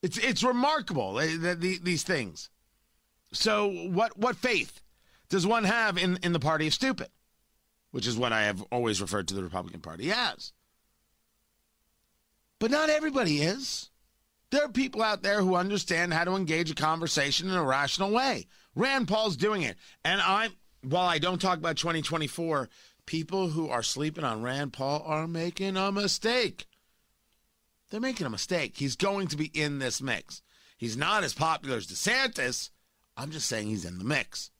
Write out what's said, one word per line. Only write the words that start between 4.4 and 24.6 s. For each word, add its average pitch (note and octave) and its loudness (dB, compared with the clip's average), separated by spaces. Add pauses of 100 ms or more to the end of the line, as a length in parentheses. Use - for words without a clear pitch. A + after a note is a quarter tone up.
does F#3 2
one A3+ 4
have G#3 2
in, F#3 2
in F3 2
the E3 2
party D#3 2
of D3+ 2
stupid, B3+ -2 (840)
which A#2 -4
is A#2+ 0
what A#2 2
I A2 4
have G2+ 0 (100)
always A2+ 0
referred G2 -2
to F#2+ -6
the G2 -4
Republican F2+ -8
Party E2 -8
as? A3 -4 (2000)
But A3+ 2
not D4+ 4
everybody C4+ 2
is. A3 -2 (600)
There D4 4
are - -6
people A3+ 0
out G#3+ 2
there G3+ 2
who F#3 4
understand F3 2
how E3 2
to F#3 0
engage E3 0
a D3+ -4
conversation D#3 0
in F#3 0
a F3 2
rational C#3 2
way. A3+ 0 (260)
Rand B3 2
Paul's G#3+ 2
doing F#3+ 2
it. A2+ -4 (260)
And F#3 2
I, G3 2 (320)
while F3 2
I E3 4
don't F3+ 2
talk F#3 4
about D#3+ -2
twenty E3 0
twenty-four, D#3 0 (380)
people E3 0
who D#3 -2
are A#2+ 0
sleeping D#3 -2
on A2+ -2
Rand C3 -4